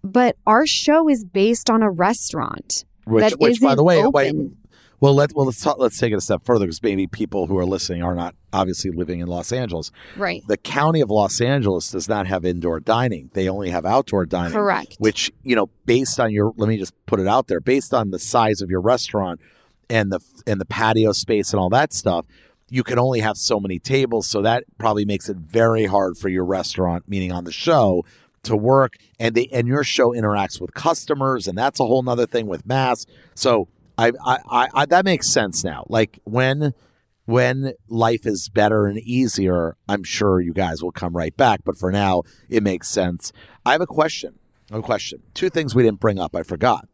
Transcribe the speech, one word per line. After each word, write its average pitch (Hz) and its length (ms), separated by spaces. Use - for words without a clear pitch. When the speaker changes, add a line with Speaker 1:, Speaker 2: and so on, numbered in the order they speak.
Speaker 1:
but 233 340
our 233 180
show 311 440
is 240 160
based 202 440
on 226 140
a 214 80
restaurant - 920
Speaker 2:
Which, 110 160
Speaker 1:
that - 80
Speaker 2:
which, 233 200
by 139 160
the 143 80
Speaker 1:
isn't - 20
Speaker 2:
way, 175 220
wait, 143 220
Speaker 1:
open. 151 280
Speaker 2:
well, 139 120
let, 143 220
well, 139 100
let's 127 160
talk, 147 180
let's 123 180
take 117 160
it - 20
a 92 60
step 90 240
further 113 200
'cause 82 160
maybe 98 260
people 95 400
who 95 100
are 90 80
listening 90 360
are 87 140
not 87 200
obviously 95 380
living 87 280
in 85 80
Los 87 240
Angeles. 110 400
Speaker 1:
Right. 175 320
Speaker 2:
The 107 100
county 151 440
of 117 80
Los 104 320
Angeles 117 500
does 90 160
not 104 200
have 90 180
indoor 85 340
dining. 110 540
They 95 160
only 95 220
have 85 140
outdoor 104 400
dining. 87 280
Speaker 1:
Correct. 202 460
Speaker 2:
Which, - 320
you 123 120
know, 104 140
based 131 340
on 113 120
your, 104 260
let 107 120
me 110 80
just 95 160
put 110 140
it 95 80
out 120 200
there, 87 120
based 131 340
on 110 180
the 90 80
size 110 420
of 92 80
your 90 120
restaurant 98 580
and 107 220
the, 90 80
and 104 140
the - 40
patio 110 460
space 104 400
and 104 80
all 90 100
that 135 240
stuff, 87 320
you 127 140
can 120 160
only 127 200
have 107 180
so 110 220
many 95 200
tables. 123 480
So 104 160
that 117 200
probably 104 280
makes 101 240
it 95 80
very 113 480
hard 95 320
for 101 120
your 92 160
restaurant, 90 640
meaning 92 240
on 87 120
the 85 80
show, 107 520
to 113 120
work. 127 400
And 113 160
they, 123 160
and 120 160
your 143 160
show 123 280
interacts 104 500
with 90 120
customers, 135 760
and 92 100
that's 131 220
a 131 60
whole 127 180
nother 123 220
thing 113 220
with 90 180
masks. 127 460
So 117 320
I, 117 140
I, 127 120
I, 123 240
I, 147 120
that 175 200
makes 185 240
sense 104 340
now. 73 260
Like, 113 340
when, 131 500
when 127 480
life 113 360
is 101 240
better 104 360
and 101 140
easier, 101 760
I'm 98 140
sure 95 360
you 85 140
guys 85 300
will 87 100
come 87 240
right 82 180
back. 107 300
But - 120
for 92 140
now, 98 300
it 110 140
makes 95 240
sense. 90 460
I 123 80
have 156 80
a 180 60
question. - 480
I 107 40
have 110 80
a - 20
question. - 360
Two 185 160
things 151 260
we 127 80
didn't 110 160
bring 104 200
up. 85 160
I 85 80
forgot. 98 500